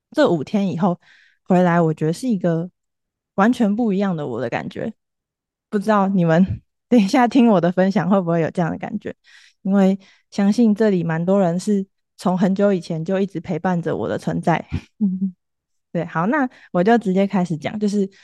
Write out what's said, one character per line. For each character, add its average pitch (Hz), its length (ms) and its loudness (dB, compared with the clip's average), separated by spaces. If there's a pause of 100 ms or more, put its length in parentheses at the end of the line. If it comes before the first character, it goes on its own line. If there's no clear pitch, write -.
(120)
这 294 180 2
五 165 120 0
天 202 260 -2
以 165 100 -4
后 175 200 0 (440)
回 180 200 2
来， 170 160 2
我 160 140 2
觉 156 140 -4
得 160 80 0
是 254 120 -10
一 220 120 0
个 170 320 -2 (640)
完 208 180 2
全 208 240 0
不 226 160 0
一 185 60 -2
样 196 180 -2
的 147 100 -6
我 120 140 -6
的 123 80 -4
感 - 220 -6
觉。 - 200 -8 (800)
不 214 100 -2
知 202 120 -4
道 202 180 2
你 190 160 2
们 170 400 2
<laughs> - 240 -20
等 247 100 4
一 196 80 4
下 240 220 2
听 240 180 4
我 202 140 4
的 165 100 2
分 185 220 0
享 175 160 -2
会 196 140 4
不 165 80 -4
会 170 100 0
有 156 100 -2
这 180 120 -2
样 160 80 -2
的 90 80 -8
感 - 200 -8
觉， - 160 -12 (460)
因 190 120 -4
为 196 260 4 (320)
相 202 200 0
信 214 240 4
这 214 140 0
里 180 160 0
蛮 165 180 -4
多 190 160 2
人 180 220 0
是 196 260 -2 (300)
从 185 220 -2
很 190 160 2
久 202 180 2
以 185 80 0
前 160 240 -6
就 190 160 -2
一 202 60 -2
直 175 120 -8
陪 165 200 -6
伴 175 240 -2
着 156 120 -4
我 87 140 -4
的 95 80 -4
存 165 240 -6
在。 170 240 0 (340)
<laughs> - 920 -8
对， 165 120 -4
好， 170 220 -4
那 262 220 0 (220)
我 180 140 0
就 233 140 4
直 196 160 -2
接 196 120 2
开 190 180 0
始 170 120 -4
讲， 147 220 -8
就 208 100 -2
是 196 200 -2 (160)